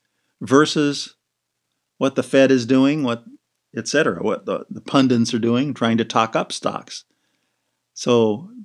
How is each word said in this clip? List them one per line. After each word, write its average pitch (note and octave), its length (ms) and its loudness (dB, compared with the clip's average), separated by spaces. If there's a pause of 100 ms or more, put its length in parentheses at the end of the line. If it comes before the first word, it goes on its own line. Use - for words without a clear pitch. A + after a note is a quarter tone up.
(400)
versus C#3+ 760 0 (840)
what C3+ 180 -2
the B2+ 80 0
Fed C3+ 260 4
is B2+ 160 2
doing, C3+ 380 2
what, A#2 200 -4 (540)
et A2+ 100 -8
cetera, B2 360 0
what G#2 240 -4
the, G2 240 -6
the G#2+ 100 -14
pundits B2 540 0
are A#2 40 -2
doing, A#2+ 320 0
trying A2+ 280 0
to A#2 40 0
talk A2+ 320 0
up - 160 -4
stocks. - 540 -10 (880)
So A#2+ 560 0 (160)